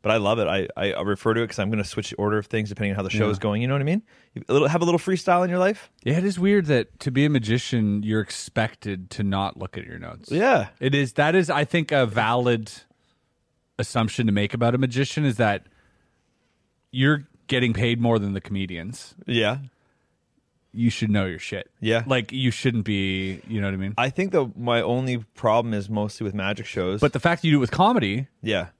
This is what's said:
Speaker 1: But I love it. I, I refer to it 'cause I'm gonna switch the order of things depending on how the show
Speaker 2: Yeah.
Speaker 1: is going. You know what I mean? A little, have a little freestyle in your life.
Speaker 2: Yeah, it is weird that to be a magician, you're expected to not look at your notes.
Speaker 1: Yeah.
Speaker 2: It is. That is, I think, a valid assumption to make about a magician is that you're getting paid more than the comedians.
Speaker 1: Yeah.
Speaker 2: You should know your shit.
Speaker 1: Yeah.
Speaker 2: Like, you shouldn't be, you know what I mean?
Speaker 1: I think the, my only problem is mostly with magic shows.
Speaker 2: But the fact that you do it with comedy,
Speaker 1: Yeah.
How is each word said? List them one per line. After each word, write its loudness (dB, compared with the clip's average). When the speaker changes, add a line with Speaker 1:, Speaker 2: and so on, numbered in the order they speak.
Speaker 1:
But 0
I 4
love 2
it. 2
I, 0
I -2
refer 0
to 0
it -4
'cause -10
I'm -2
gonna -2
switch -8
the -12
order 0
of -8
things -2
depending -4
on -2
how -2
the -4
show 0
Speaker 2:
Yeah. 0
Speaker 1:
is -2
going. -2
You -2
know 0
what 0
I -2
mean? 0
A 2
little, 4
have 2
a 2
little 2
freestyle 2
in -2
your 0
life. -2
Speaker 2:
Yeah, 0
it 0
is -2
weird 4
that 0
to -4
be 4
a 4
magician, 2
you're 0
expected -6
to -4
not -2
look -10
at -10
your -14
notes. -12
Speaker 1:
Yeah. 2
Speaker 2:
It 2
is. 0
That 2
is, 4
I 0
think, 0
a 4
valid 2
assumption -2
to 4
make 0
about 2
a 0
magician -2
is 0
that 0
you're 2
getting 2
paid 0
more 4
than -2
the -4
comedians. -8
Speaker 1:
Yeah. 0
Speaker 2:
You 2
should 0
know 4
your -6
shit. -10
Speaker 1:
Yeah. 2
Speaker 2:
Like, 0
you 0
shouldn't 0
be, -2
you -4
know 0
what -2
I -4
mean? -6
Speaker 1:
I 0
think -4
the, 0
my 0
only -2
problem 2
is -4
mostly -4
with -4
magic -4
shows. -2
Speaker 2:
But 2
the -2
fact 0
that 0
you 6
do 4
it 4
with 0
comedy, 2
Speaker 1:
Yeah. -2